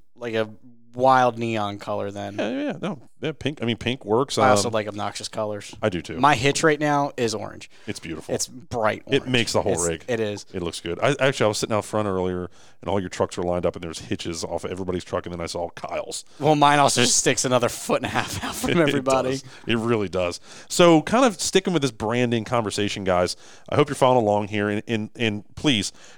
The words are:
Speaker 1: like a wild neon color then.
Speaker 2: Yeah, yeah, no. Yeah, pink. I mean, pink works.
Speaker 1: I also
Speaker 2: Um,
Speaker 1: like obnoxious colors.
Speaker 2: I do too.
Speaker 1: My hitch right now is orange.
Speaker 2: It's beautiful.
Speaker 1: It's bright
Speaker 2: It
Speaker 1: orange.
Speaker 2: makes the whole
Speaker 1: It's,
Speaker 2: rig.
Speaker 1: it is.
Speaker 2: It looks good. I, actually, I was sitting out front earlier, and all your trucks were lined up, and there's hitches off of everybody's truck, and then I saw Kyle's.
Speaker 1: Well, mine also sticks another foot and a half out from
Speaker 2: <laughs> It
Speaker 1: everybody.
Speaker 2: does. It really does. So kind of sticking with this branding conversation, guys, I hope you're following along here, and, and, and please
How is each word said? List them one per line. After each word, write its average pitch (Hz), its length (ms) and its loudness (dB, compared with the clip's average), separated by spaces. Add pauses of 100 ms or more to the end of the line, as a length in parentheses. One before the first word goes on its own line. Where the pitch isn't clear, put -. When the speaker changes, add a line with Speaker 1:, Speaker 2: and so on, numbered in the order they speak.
(160)
Speaker 1:
like 120 160 -8
a 110 160 0 (460)
wild 127 440 4
neon 107 400 -2
color 101 320 -6
then. 101 280 -8
Speaker 2:
Yeah, 208 100 -4 (140)
yeah, 285 180 -4
no. 170 180 -8 (240)
Yeah, 147 100 -6
pink. 147 300 -8
I - 20 -4
mean, 117 140 -2
pink 120 260 -4
works. 113 320 2
Speaker 1:
I 117 140 4
also 107 180 2
Speaker 2:
Um, 113 60 -4
Speaker 1:
like 107 120 0
obnoxious 104 420 -8
colors. 107 540 -8
Speaker 2:
I 110 60 2
do 90 140 -2
too. 85 180 -10
Speaker 1:
My 143 140 6
hitch 139 280 2
right 151 160 4
now 147 380 0
is 113 180 0
orange. 104 360 -10 (160)
Speaker 2:
It's 104 120 -8
beautiful. 80 360 -8
Speaker 1:
It's - 120 -4
bright 113 600 -2
Speaker 2:
It 135 160 2
Speaker 1:
orange. 127 100 -2
Speaker 2:
makes 117 220 2
the 101 80 2
whole 95 100 0
Speaker 1:
It's, 85 160 0
Speaker 2:
rig. 82 180 -4
Speaker 1:
it 117 140 -2
is. 104 320 -4
Speaker 2:
It 95 100 -6
looks 85 180 -6
good. 85 220 -6
I, 139 160 2
actually, 131 260 2
I 107 40 4
was 104 80 0
sitting - 180 -2
out 104 120 0
front 107 220 -2
earlier, 90 420 -2 (320)
and - 80 -4
all 98 100 2
your 90 80 -6
trucks - 300 -4
were 95 40 -4
lined 87 220 0
up, 87 100 0
and 87 80 -12
there's 82 180 -10
hitches 85 440 -6
off 85 200 -6
of 92 60 -8
everybody's 90 320 -4
truck, 90 220 -6
and 87 80 -10
then 87 80 -8
I 85 60 -6
saw 87 240 -6
Kyle's. - 540 -10 (140)
Speaker 1:
Well, 151 180 4
mine 143 220 6
also 131 260 4
sticks 123 420 2
another 120 240 2
foot - 260 -2
and 123 100 -2
a 104 40 -6
half 113 340 -4
out - 100 -6
from - 160 -2
Speaker 2:
<laughs> - 20 2
It - 40 2
Speaker 1:
everybody. 135 540 2
Speaker 2:
does. 135 140 -6 (220)
It 117 120 0
really 110 320 0
does. 87 280 -2 (300)
So 170 320 8
kind 233 240 2
of 220 160 0
sticking 190 320 0
with 160 80 0
this 135 120 0
branding 117 520 0
conversation, 104 600 -2
guys, 90 300 2 (360)
I - 60 2
hope 147 120 4
you're - 80 -8
following 127 300 4
along 104 220 2
here, 104 200 0
and, 104 180 -2
and, 110 300 -2
and 110 260 -2 (120)
please 120 360 0 (280)